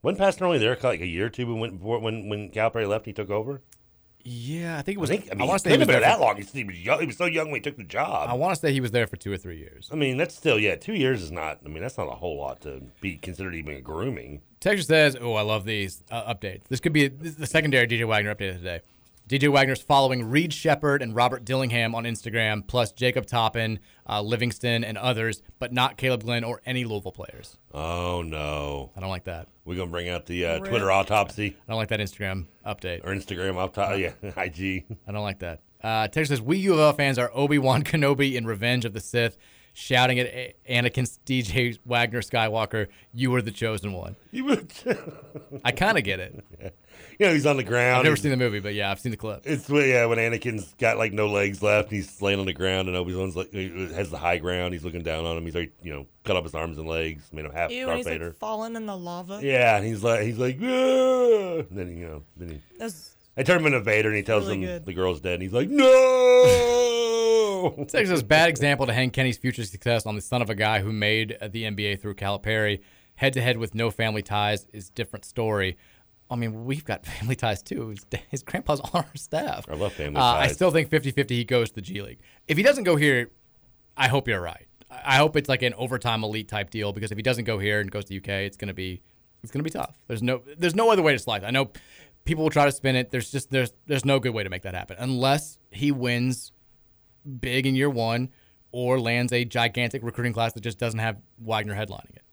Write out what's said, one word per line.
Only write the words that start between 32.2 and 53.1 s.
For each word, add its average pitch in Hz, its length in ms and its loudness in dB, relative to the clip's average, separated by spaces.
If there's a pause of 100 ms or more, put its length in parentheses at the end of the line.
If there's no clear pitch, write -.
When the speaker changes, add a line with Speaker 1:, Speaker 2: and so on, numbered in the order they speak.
Speaker 2:
update. 92 400 -8
Speaker 1:
Or 92 100 -4
Instagram 95 400 -4
autopsy, 95 460 -2
yeah, 85 120 -2 (100)
<laughs> 98 120 -10
I 95 140 -4
G. 92 360 -6 (220)
Speaker 2:
I 104 40 -10
don't 104 120 -6
like 98 160 -6
that. 85 220 -10 (200)
Uh, 110 280 -2
Texas 151 200 -2
says, 131 120 0
"We 147 160 0
U 190 160 2
of 156 60 6
L 151 140 8
fans 139 240 0
are 123 160 0
Obi-Wan 135 500 2
<laughs> - 0 -
Kenobi 139 520 2
in 117 100 -2
Revenge 113 400 0
of 104 80 -6
the 107 60 -8
Sith, 117 380 -2 (360)
shouting 127 460 2
at 127 80 2
A-, 127 260 -10 (160)
Anakin's 120 540 0
D 127 200 0
J 117 420 0
Wagner 120 360 0
Skywalker, 110 640 0 (260)
'You 123 180 0
were 123 120 2
the 107 80 -4
chosen 101 420 -4
one.'" 90 220 -10 (160)
Speaker 1:
You 262 140 -6
were 277 120 4
the - 560 -6 (240)
<laughs> - 260 -16
Speaker 2:
I 123 80 2
kinda 190 300 2
get 95 180 -4
it. - 240 -12 (760)
Speaker 1:
You 202 80 6
know, 170 60 6
he's 147 120 2
on 143 120 4
the 127 60 -2
ground. 123 360 4
Speaker 2:
I've 127 40 4
never 151 120 6
Speaker 1:
He's - 80 -4
Speaker 2:
seen 143 80 2
the 131 60 2
movie, 113 220 2
but 101 140 -6
yeah, 101 180 -2
I've 98 80 -4
seen 123 120 -6
the 107 60 -6
clip. 107 280 -8
Speaker 1:
It's, 143 240 -4
yeah, 131 360 6
when 117 120 2
Anakin's 113 640 -2
got, 113 180 4
like, 110 160 0
no 104 140 2
legs 101 340 0
left, 104 280 4
and 104 80 -4
he's - 240 -8
laying 98 180 2
on 95 80 -2
the 90 60 -2
ground, 95 340 0
and 90 100 -2
Obi-Wan's, 92 380 -4